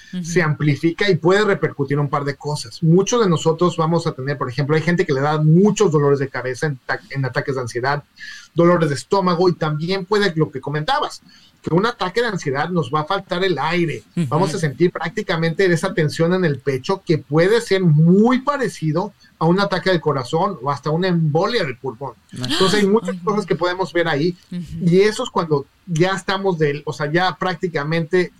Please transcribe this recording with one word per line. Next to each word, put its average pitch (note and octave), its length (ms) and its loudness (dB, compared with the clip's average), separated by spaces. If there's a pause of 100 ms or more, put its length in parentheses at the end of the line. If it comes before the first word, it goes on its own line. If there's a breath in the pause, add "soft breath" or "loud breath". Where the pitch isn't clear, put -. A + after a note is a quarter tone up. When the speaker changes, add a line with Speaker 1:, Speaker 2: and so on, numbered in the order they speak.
(120)
Speaker 1:
Ujú. F3+ 120 -8
Speaker 2:
se E3+ 180 0
amplifica D3+ 680 0
y F3+ 60 4
puede G3 280 2
repercutir D3+ 520 -2
en D3 40 0
un C#3+ 80 0
par C#3 160 -4
de C#3 100 -4
cosas. - 480 -10
Muchos G3 400 4
de G3+ 60 2
nosotros D#3+ 480 2
vamos E3 300 0
a D3+ 60 -2
tener, C3+ 260 -6
por C3 100 -4
ejemplo, C#3+ 260 -2
hay D#3 80 2
gente F3 220 2
que E3 80 -2
le C3 80 0
da D3+ 200 0
muchos F#3 520 4
dolores C#3+ 260 4
de C3+ 100 -4
cabeza B2+ 380 -6
en C#3 100 -4 (100)
ta-, B2+ 140 -4 (100)
en C3+ 140 -4
ataques C3+ 320 -4
de C3 40 -4
ansiedad, B2+ 420 -4 (520 loud breath)
dolores E3+ 340 4
de C#3 60 -2
estómago, F3+ 540 0
y E3+ 60 2
también E3+ 520 -4
puede G3+ 280 0
lo D#3 160 0
que C3 120 -10
comentabas, D#3 580 -4 (420 soft breath)
que - 120 -2
un F#3+ 120 2
ataque F#3+ 340 -4
de A#3+ 80 0
ansiedad D3+ 420 -4
nos D#3+ 200 -2
va D3+ 100 0
a D3+ 40 -4
faltar F#3+ 400 -4
el F3+ 140 -2
aire. D#3 440 -2 (140)
Speaker 3:
Ujú. E3+ 120 -2
Speaker 2:
Vamos E3 260 0
a G3+ 40 -6
sentir D#3+ 320 0
prácticamente E3+ 840 -2
esa F#3 220 0
tensión E3 400 0
en F#3 100 0
el C#3+ 140 0
pecho C#3 480 -4
que D#3+ 120 2
puede F#3 420 2
ser F#3+ 220 0
muy F#3 580 6
parecido G#3 720 -2 (260 soft breath)
a D#3+ 80 0
un F3+ 140 4
ataque F#3+ 300 0
del F3+ 100 2
corazón D#3 640 -2
o C3+ 80 -2
hasta C#3+ 200 -6
una F3 180 0
embolia F3 560 0
del B2 120 -6
pulmón. C3 380 -12 (200)
Speaker 3:
Ajá. B2+ 160 -6
Speaker 2:
Entonces G#3 300 2
hay G3+ 60 4
muchas G3 300 0
Speaker 4:
Ujú. E3+ 80 -14
Speaker 2:
cosas G3+ 220 -2
que F3 100 -2
podemos F3+ 360 -2
ver E3+ 160 0
ahí D#3+ 280 0 (160)
Speaker 1:
Ujú. F3+ 100 -10 (280)
Speaker 2:
y F#3 100 6
eso G#3+ 240 2
es - 60 -8
cuando D#3 360 -2 (200)
ya F3 260 2
estamos F#3+ 460 -2
del, D3 280 -2
o D3+ 60 -6
sea, D3 180 -6
ya F3 260 0
prácticamente E3 1040 -2